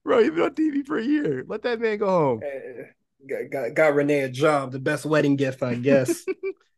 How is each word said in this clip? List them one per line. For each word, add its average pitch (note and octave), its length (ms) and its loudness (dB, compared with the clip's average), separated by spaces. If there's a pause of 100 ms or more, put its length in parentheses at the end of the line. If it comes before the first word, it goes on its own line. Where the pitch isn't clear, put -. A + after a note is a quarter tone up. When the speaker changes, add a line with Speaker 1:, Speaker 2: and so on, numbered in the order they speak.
Speaker 1:
bro. - 160 2
You've D#4 160 4
been E4 80 2
on E4+ 120 -2
T D#4 140 0
V C#4+ 140 -2
for D4+ 140 -4
a A3+ 60 -2
year. A#3+ 440 0
Let G#3 160 -8
that A#3+ 160 -2
man A3 180 0
go G#3 100 0
home. D3 380 2
Speaker 2:
Uh, C3 380 -12 (440)
got, B2 220 -6
got, B2+ 240 -6
got D3+ 220 4
Renee C#3+ 260 2
a C3+ 80 -4
job. C#3 420 0
The C3+ 80 -8
best D3 260 -4
wedding C#3+ 300 2
gift, C3+ 280 -2
I A#2+ 120 -2
guess. C3 540 2
<laughs> F#4+ 60 -4 (420)